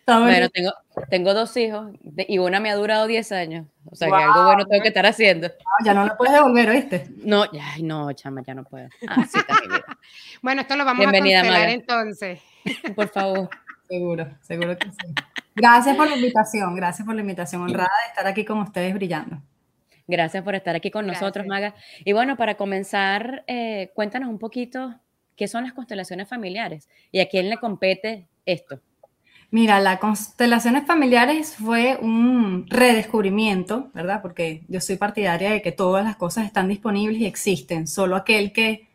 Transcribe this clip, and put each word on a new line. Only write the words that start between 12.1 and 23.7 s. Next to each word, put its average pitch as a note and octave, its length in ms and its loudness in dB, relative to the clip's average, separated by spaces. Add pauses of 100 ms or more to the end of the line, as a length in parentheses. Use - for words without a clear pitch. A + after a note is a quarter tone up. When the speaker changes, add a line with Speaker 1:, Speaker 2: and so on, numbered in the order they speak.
Speaker 2:
Por G#3 140 -2
favor. G3 380 -2 (400)
Speaker 1:
Seguro, F3 400 -6 (120)
seguro E3+ 360 -6
que G3+ 140 -8
sí. E3+ 240 -14 (400)
Gracias A#3+ 420 6
por D4+ 140 4
la C#4+ 60 -2
invitación, A3 580 0
gracias F#3 320 -4
por A3 80 -6
la A3 60 -4
invitación. F3+ 420 -8
Honrada F3+ 280 -2 (140)
de A#3 60 -10
estar F#3+ 160 -4
aquí G3 180 -2
con G#3+ 140 -4
ustedes F#3 360 -4
brillando. E3 460 -8 (680)
Speaker 2:
Gracias E3+ 340 -2
por G3 140 -4
estar F#3 180 -4
aquí F3+ 160 -6
con G#3+ 160 -6
nosotros, F#3+ 400 -6
Speaker 3:
Gracias. G3+ 260 -6
Speaker 2:
Maga. - 20 -20 (300)
Y G3 80 0
bueno, B3 240 0
para G#3+ 200 -2
comenzar, G3 880 -4
eh, A3 480 -8